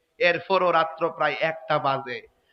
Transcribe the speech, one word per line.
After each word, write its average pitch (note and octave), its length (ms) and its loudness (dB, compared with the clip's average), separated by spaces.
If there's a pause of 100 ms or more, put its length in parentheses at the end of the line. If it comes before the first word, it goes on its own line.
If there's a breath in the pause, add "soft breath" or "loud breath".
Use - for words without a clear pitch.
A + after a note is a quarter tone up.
(180)
এরপরও F3 540 2
রাত্র D#3+ 380 0
প্রায় D3+ 300 -2
একটা D#3 380 0
বাজে, B2+ 480 -4 (260)